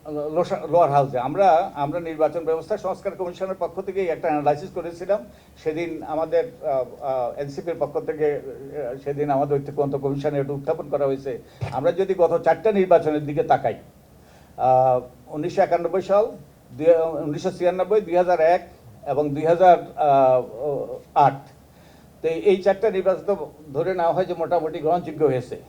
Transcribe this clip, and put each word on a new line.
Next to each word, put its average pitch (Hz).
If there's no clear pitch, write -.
লোসা-, 170
লোয়ার 160
হাউসে। 139
আমরা, 170
আমরা 143
নির্বাচন 160
ব্যবস্থা 160
সংস্কার 190
কমিশনের 185
পক্ষ 170
থেকেই 190
একটা 160
অ্যানালাইসিস 147
করেছিলাম। 185
সেদিন 160
আমাদের, 160
আহ, 131
আহ, 131
এনসিপির 156
পক্ষ 151
থেকে, 151
আহ, 131
সেদিন 143
আমাদের 143
ঐক্যমত্য 139
কমিশনে 139
এটা 139
উত্থাপন 143
করা 143
হয়েছে। 135
আমরা 139
যদি 190
গত 170
চারটা 165
নির্বাচনের 156
দিকে 147
তাকাই, 123
আহ, 127
উনিশশো 170
একানব্বই 170
সাল, 208
দুই, 151
উনিশশো 160
ছিয়ানব্বই, 180
দুই 170
হাজার 180
এক 170
এবং 143
দুই 147
হাজার, 175
আহ, 131
আট, 147
তো 160
এই 185
চারটা 202
নির্বাচন 185
তো 175
ধরে 170
নেওয়া 170
হয় 185
যে 170
মোটামুটি 165
গ্রহণযোগ্য 156
হয়েছে। 127